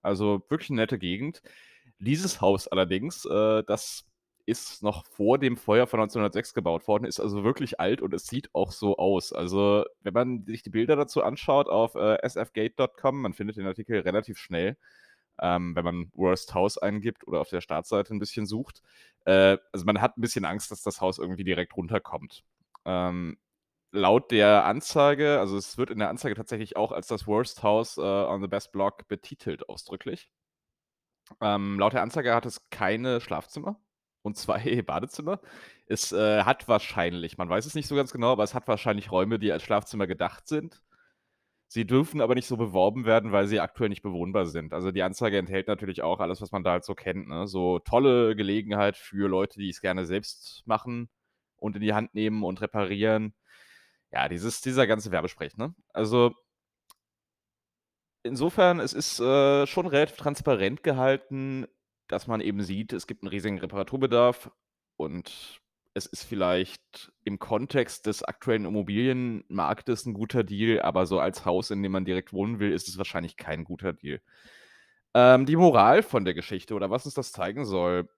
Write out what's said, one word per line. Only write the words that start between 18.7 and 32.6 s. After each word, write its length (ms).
Äh, 320
also 160
man 140
hat 180
ein 40
bisschen 220
Angst, 280
dass 100
das 180
Haus 200
irgendwie 240
direkt 320
runterkommt. 680
Ähm, 540
laut 400
der 320
Anzeige, 760
also 180
es 220
wird 120
in 100
der 80
Anzeige 260
tatsächlich 420
auch 140
als 160
das 220
Worst 340
House, 340
äh, 40
on 420
the 60
Best 240
Block 340
betitelt, 600
ausdrücklich. 640
Ähm, 380
laut 140
der 100
Anzeige 320
hat 100
es 260